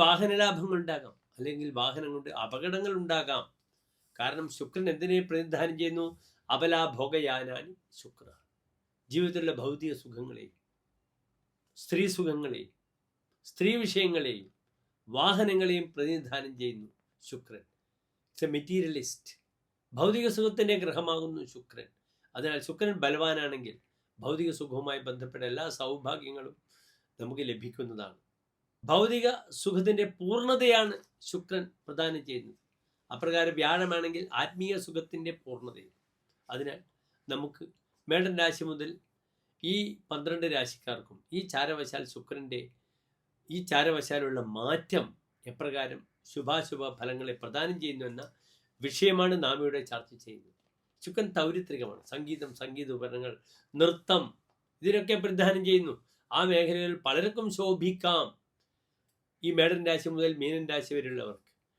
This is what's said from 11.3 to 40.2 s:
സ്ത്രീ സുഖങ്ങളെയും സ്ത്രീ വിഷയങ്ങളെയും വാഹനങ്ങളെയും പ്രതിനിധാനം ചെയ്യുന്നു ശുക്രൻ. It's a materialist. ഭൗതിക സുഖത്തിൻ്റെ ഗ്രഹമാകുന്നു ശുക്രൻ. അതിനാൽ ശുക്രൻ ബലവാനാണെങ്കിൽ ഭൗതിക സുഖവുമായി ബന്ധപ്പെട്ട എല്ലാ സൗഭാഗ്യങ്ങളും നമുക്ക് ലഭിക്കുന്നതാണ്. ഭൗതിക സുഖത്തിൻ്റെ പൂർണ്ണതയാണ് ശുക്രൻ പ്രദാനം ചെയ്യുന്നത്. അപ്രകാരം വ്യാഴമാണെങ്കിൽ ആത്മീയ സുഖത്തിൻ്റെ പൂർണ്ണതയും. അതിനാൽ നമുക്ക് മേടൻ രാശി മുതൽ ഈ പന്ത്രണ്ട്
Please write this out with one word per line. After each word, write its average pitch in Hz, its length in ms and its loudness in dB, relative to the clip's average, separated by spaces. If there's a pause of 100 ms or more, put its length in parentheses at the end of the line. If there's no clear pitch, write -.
സ്ത്രീ 190 220 0 (100)
സുഖങ്ങളെയും 147 560 -4 (800)
സ്ത്രീ 196 220 2 (120)
വിഷയങ്ങളെയും 165 640 0 (600)
വാഹനങ്ങളെയും 185 840 4
പ്രതിനിധാനം 139 640 -4
ചെയ്യുന്നു 110 280 -6 (340)
ശുക്രൻ. 117 420 -16 (680)
It's - 160 -2
a - 80 -2
materialist. 156 680 -2 (680)
ഭൗതിക 208 340 4 (120)
സുഖത്തിൻ്റെ 214 440 4
ഗ്രഹമാകുന്നു 160 640 -2 (100)
ശുക്രൻ. 120 340 -18 (460)
അതിനാൽ 147 320 -2
ശുക്രൻ 202 380 0
ബലവാനാണെങ്കിൽ 143 720 0 (420)
ഭൗതിക 156 400 0
സുഖവുമായി 139 480 -4
ബന്ധപ്പെട്ട 127 440 -8
എല്ലാ 147 140 -4 (160)
സൗഭാഗ്യങ്ങളും 139 720 -6 (640)
നമുക്ക് 135 320 -6
ലഭിക്കുന്നതാണ്. 113 680 -10 (640)
ഭൗതിക 226 440 6 (320)
സുഖത്തിൻ്റെ 196 440 4 (140)
പൂർണ്ണതയാണ് 233 760 4 (340)
ശുക്രൻ 185 360 -4 (220)
പ്രദാനം 160 400 -2
ചെയ്യുന്നത്. 120 320 -10 (560)
അപ്രകാരം 165 460 2
വ്യാഴമാണെങ്കിൽ 170 640 2 (180)
ആത്മീയ 180 320 -2 (120)
സുഖത്തിൻ്റെ 165 460 -6 (100)
പൂർണ്ണതയും. 123 520 -14 (540)
അതിനാൽ 135 300 -8 (500)
നമുക്ക് 143 360 -8 (440)
മേടൻ 185 340 4
രാശി 165 280 2
മുതൽ 151 200 -6 (720)
ഈ 175 120 0 (360)
പന്ത്രണ്ട് 165 360 -4 (100)